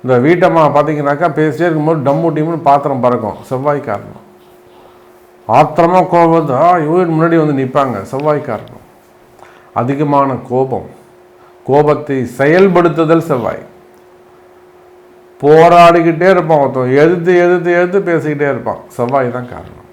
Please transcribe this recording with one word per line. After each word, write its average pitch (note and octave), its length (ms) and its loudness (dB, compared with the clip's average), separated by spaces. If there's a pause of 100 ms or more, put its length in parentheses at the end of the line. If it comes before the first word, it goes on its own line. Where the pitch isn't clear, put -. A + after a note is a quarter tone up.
இந்த B2+ 200 0
வீட்டம்மா E3+ 400 2 (120)
பார்த்தீங்கன்னாக்கா, D3 520 -2 (120)
பேசிட்டே D#3 280 -2
இருக்கும்போது D#3+ 400 -2
டம்மு D#3+ 280 0
டிம்முன்னு D#3 340 -4
பாத்திரம் C#3 340 0
பறக்கும், A2 340 -2 (120)
செவ்வாய் C#3 400 -4
காரணம். G2+ 340 -10 (1200)
ஆத்திரமா D#3+ 520 2 (140)
கோபம் E3+ 220 4
வருது, D3+ 180 -2 (100)
ஆ, F3 60 4 (160)
இவங்க E3+ 300 0
முன்னாடி E3 260 2
வந்து D3 180 0
நிப்பாங்க, C3 400 -2 (120)
செவ்வாய் D3 380 -4
காரணம். - 340 -12 (1000)
அதிகமான C#3 560 -2 (120)
கோபம், B2 380 -4 (840)
கோபத்தை C#3+ 480 0 (220)
செயல்படுத்துதல் E3 920 2
செவ்வாய். A#2+ 340 -4 (1800)
போராடிக்கிட்டே E3+ 920 6
இருப்பான் D#3+ 280 0
ஒருத்தன், B2+ 400 -2
எதிர்த்து, F3 300 0 (120)
எதிர்த்து, F3 320 0
எதிர்த்து F3+ 320 0
பேசிக்கிட்டே D3 440 -2
இருப்பான், A#2 280 -8 (160)
செவ்வாய் B2 400 -2
தான் B2 160 -12
காரணம். - 400 -20